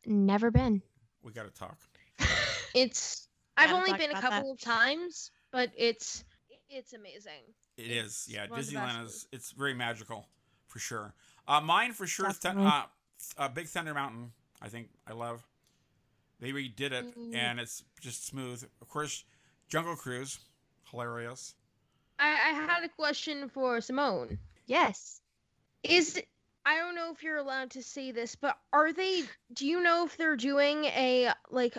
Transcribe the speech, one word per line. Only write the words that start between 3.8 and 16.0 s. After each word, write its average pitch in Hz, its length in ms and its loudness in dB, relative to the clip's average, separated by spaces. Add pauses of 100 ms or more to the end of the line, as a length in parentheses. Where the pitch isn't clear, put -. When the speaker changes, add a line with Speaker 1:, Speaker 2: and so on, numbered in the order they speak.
Speaker 1:
talk 381 80 0
Speaker 3:
been 294 100 0
a 294 80 -2
Speaker 1:
about 196 40 -4
Speaker 3:
couple 247 260 2
Speaker 1:
that. 269 60 -6
Speaker 3:
of 240 60 -16
times, 269 680 0 (220)
but 247 240 0
it's, - 480 -2 (440)
it's 262 240 -14
amazing. 196 640 -18 (220)
Speaker 2:
It 117 60 -16
Speaker 3:
It's 113 440 -6
Speaker 2:
is, 113 80 -14
yeah. 104 140 -8
Speaker 3:
one 233 100 -10
of 139 80 -6
the - 60 -10
Speaker 2:
Disneyland 123 320 -6
Speaker 3:
best. 110 100 -14
Speaker 2:
is, - 160 -16
it's 131 220 -14
very 135 220 -4
magical, 117 520 -8 (400)
for - 140 -14
sure. 104 340 -8 (320)
Uh, 147 140 6
mine 190 320 2
for 208 140 -10
sure, 190 260 -2
Thun-, 190 240 -2
Speaker 1:
Definitely. 196 100 6 (720)
Speaker 2:
uh, 147 60 0
uh, 139 40 0
Big 147 200 -8
Thunder 160 260 -6
Mountain, 120 380 -6 (280)
I 113 80 -14
think 113 200 -14 (180)
I 90 60 -14
love. 117 340 -10 (920)